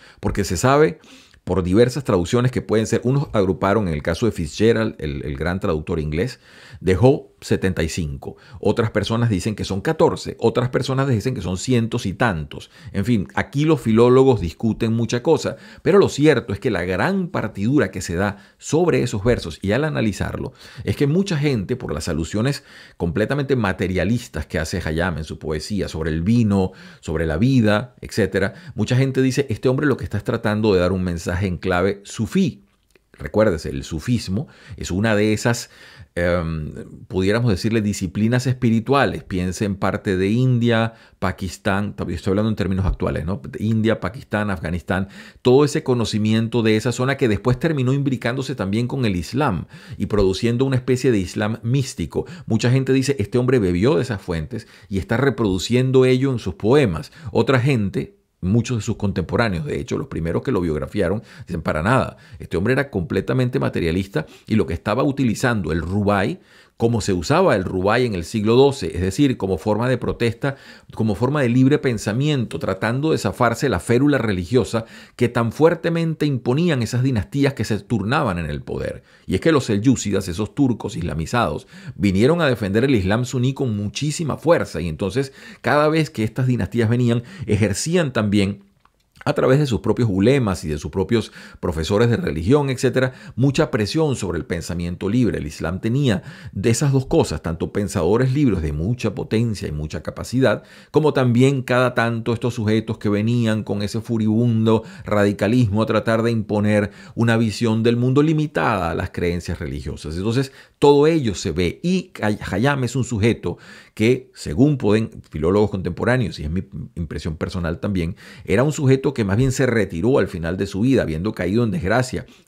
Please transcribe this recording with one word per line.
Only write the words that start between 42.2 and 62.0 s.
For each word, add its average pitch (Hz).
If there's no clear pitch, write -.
hablando 107
en 104
términos 95
actuales, 87
¿no? 92
De -
India, 110
Pakistán, 104
Afganistán, 90
todo 131
ese 147
conocimiento 113
de 110
esa 117
zona 135
que 131
después 110
terminó 139
imbricándose 131
también 107
con 131
el 95
Islam 107
y 101
produciendo 110
una 135
especie 127
de 107
Islam 104
místico. 120
Mucha 113
gente 135
dice, 135
"Este 113
hombre 127
bebió 98
de 165
esas 104
fuentes 82
y 95
está 113
reproduciendo 123
ello 131
en 120
sus 95
poemas". 107
Otra 120
gente, 113
muchos 113
de 107
sus 110
contemporáneos, 98
de 139
hecho, 107
los -
primeros 85
que 135
lo 98
biografiaron, 85
dicen, 85
"Para 80
nada, 113